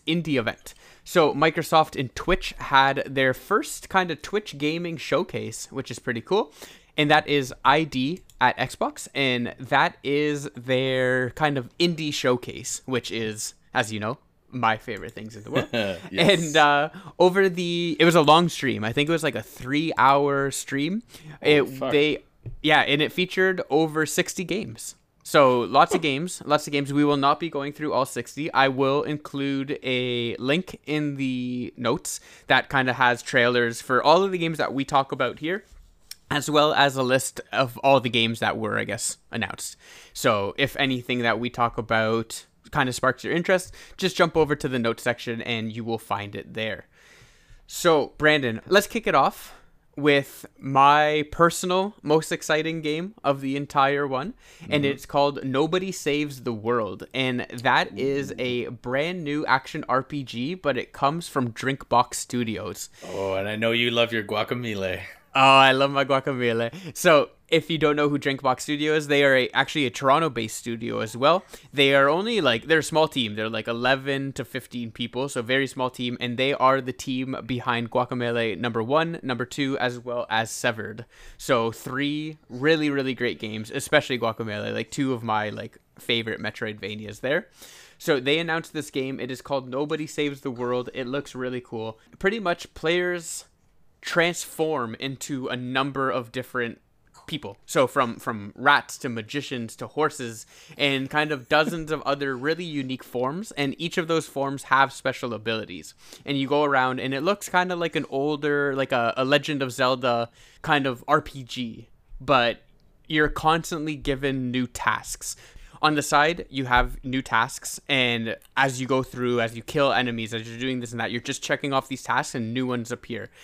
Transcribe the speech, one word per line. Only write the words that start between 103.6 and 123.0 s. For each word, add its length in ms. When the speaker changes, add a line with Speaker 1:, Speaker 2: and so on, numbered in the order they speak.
Speaker 1:
each 200
of 100
those 180
forms 380
have 280
special 420
abilities. 600
And 140
you 100
go 160
around 340
and 160
it 60
looks 280
kinda 280
like 180
an 140
older, 640
like 160
a, 260
a 80
Legend 380
of 80
Zelda 600
kind 240
of 200
R 160
P 220
G, 440
but 420
you're 220
constantly 680
given 540
new 160
tasks. 720
On 120
the 80
side, 480
you 160
have 360
new 200
tasks, 640
and 480
as 280
you 40
go 160
through, 380
as 160
you 60
kill 320
enemies, 400
as 120
you're 140
doing 200
this 120
and 80
that, 100
you're 120
just 200
checking 300
off 160
these 140
tasks 320
and 180
new 140
ones 260
appear. 380